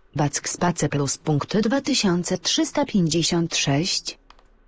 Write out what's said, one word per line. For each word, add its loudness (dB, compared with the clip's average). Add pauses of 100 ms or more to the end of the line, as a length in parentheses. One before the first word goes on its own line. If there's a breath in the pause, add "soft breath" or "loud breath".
(160)
back -2
space 0
plus -2
punkty 0
dwa 2
tysiące 0
trzysta 0
pięćdziesiąt 0
sześć. -2 (500)